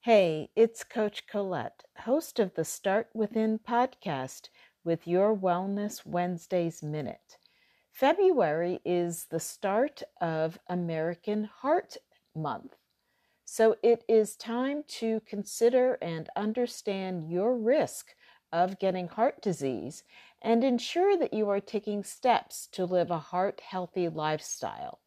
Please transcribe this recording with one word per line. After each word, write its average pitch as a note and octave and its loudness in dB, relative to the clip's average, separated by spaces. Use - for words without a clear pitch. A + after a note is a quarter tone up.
Hey, F3 4
it's A3+ 4
Coach - -4
Colette, F#3 -6
host C#4 0
of G3 0
the E3 -2
Start G3 -2
Within A3 0
podcast, G#3+ -4
with E3 -2
your F#3+ 4
Wellness G3 -2
Wednesdays F3 -2
Minute. D3+ -8
February A#3 2
is F3 -2
the D#3+ -2
start A3 -2
of D#3+ -2
American F3 -2
Heart - -2
Month, D3+ -8
so A3 4
it A#3 4
is A3 4
time C4 -4
to A3+ -2
consider A#3+ 2
and E3 -6
understand G3 -4
your G3+ 2
risk A#3 0
of F#3 0
getting F#3 -2
heart A#3 0
disease C3+ -4
and A#3 2
ensure E4+ 2
that D#4+ 0
you G#3+ 0
are G3+ 0
taking G#3 -6
steps - -2
to F#3+ -2
live F3 0
a E3+ -2
heart-healthy F3+ -4
lifestyle. D3+ -6